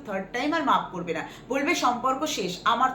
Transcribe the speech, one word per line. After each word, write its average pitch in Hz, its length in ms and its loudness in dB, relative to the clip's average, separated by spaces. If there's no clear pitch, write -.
থার্ড 196 280 -4
টাইম 285 200 0
আর 330 100 0
মাফ 214 280 2
করবে 170 220 -4
না, 202 140 -4
বলবে, 285 260 2
"সম্পর্ক 262 500 2
শেষ, 185 380 -2
আমার 233 320 4